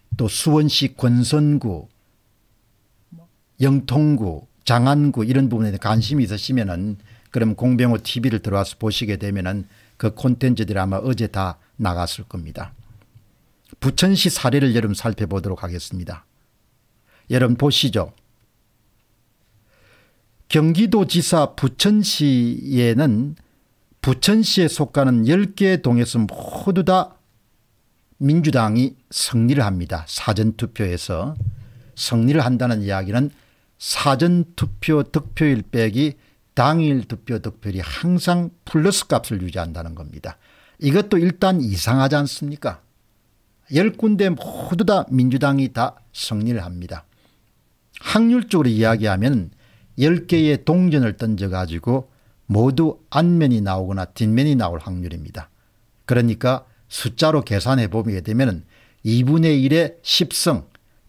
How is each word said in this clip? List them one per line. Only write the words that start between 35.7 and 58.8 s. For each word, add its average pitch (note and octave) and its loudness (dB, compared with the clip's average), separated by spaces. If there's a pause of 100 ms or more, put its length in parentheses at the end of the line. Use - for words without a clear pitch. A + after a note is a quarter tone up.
빼기 A#2+ -2 (360)
당일 C#3+ 2
투표 A2+ -8
득표율이 G2+ -8
항상 F3 -2 (160)
플러스 E3 0
값을 A2 -2
유지한다는 E2 -8
겁니다. D2+ -16 (420)
이것도 F#3+ 2
일단 F3+ 2
이상하지 B2 0
않습니까? C#3+ -6 (960)
열 G#3 2
군데 G3+ 2
모두 - -4
다 F#3+ 2
민주당이 C3 2
다 - -2 (160)
승리를 A2 -4
합니다. F2 -12 (920)
확률적으로 G#3+ 2
이야기하면 A2 0 (480)
열 E3+ 2
개의 D#3 2
동전을 D#3 2
던져가지고 G2 -4 (360)
모두 C3 2 (100)
앞면이 D#3 2
나오거나 F#2+ -4
뒷면이 A#2+ 2
나올 F2 -2
확률입니다. F2 -10 (560)
그러니까 A#2+ 0 (220)
숫자로 D3+ 0
계산해 A2+ 0
보게 G#2+ -4
되면은 G#2+ 0 (380)